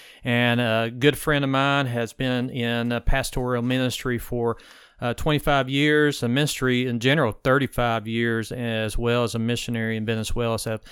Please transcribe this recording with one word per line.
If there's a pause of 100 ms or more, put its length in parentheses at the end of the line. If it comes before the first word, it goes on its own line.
(240)
and
a
good
friend
of
mine,
has
been
in,
uh,
pastoral
ministry
for, (440)
uh,
twenty-five
years,
a
ministry
in
general,
thirty-five
years,
as
well
as
a
missionary
in
Venezuela.
So
have,